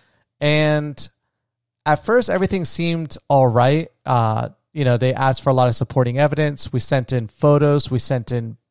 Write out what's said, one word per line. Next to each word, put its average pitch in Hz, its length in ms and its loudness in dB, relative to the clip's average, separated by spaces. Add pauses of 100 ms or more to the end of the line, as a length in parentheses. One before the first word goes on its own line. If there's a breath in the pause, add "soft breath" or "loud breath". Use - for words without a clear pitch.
(400 soft breath)
and 151 680 0 (760)
at 151 200 0
first 240 260 2
everything 185 340 -2
seemed 165 520 -4 (120)
all 135 180 4
right. 127 420 2 (160)
Uh, 117 440 0 (240)
you 151 140 -4
know, 123 100 2
they 127 180 0
asked 135 280 -2
for 143 80 0
a 131 40 2
lot 127 140 4
of 117 60 0
supporting 123 440 -2
evidence. 147 540 -2
We 127 80 -2
sent 131 320 -2
in 117 160 -4
photos, 147 640 2
we 127 80 0
sent 123 340 -4
in, 113 240 -6 (140)